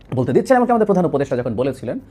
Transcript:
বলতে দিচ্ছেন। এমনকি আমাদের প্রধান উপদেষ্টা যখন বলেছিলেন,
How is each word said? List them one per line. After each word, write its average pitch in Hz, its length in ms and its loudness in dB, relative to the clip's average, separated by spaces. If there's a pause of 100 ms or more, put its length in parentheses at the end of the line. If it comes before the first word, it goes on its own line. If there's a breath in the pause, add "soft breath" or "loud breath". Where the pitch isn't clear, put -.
(160)
বলতে 127 180 0
দিচ্ছেন। 226 240 4
এমনকি 240 140 2
আমাদের 220 140 2
প্রধান 190 200 2
উপদেষ্টা 139 320 -2
যখন 123 180 -4
বলেছিলেন, 131 440 -4 (120 soft breath)